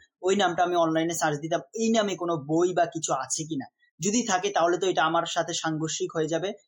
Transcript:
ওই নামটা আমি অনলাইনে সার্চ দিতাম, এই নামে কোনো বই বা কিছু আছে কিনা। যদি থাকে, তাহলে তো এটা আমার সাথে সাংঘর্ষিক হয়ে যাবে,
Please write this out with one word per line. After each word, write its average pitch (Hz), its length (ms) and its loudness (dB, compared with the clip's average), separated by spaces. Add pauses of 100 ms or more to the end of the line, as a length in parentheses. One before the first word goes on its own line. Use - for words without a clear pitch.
(220)
ওই 190 140 2
নামটা 180 260 2
আমি 175 140 2
অনলাইনে 160 380 2
সার্চ 156 240 0
দিতাম, 165 220 -2 (140)
এই 226 180 2
নামে 202 240 2
কোনো 170 200 -2
বই 160 380 2
বা 170 120 4
কিছু 160 260 -4
আছে 135 320 -4
কিনা। 151 220 -6 (340)
যদি 208 260 0
থাকে, 196 240 2
তাহলে 175 280 2
তো 190 80 0
এটা 175 180 2
আমার 165 220 2
সাথে 165 280 -4
সাংঘর্ষিক 160 640 -4
হয়ে 156 120 0
যাবে, 165 240 -2 (160)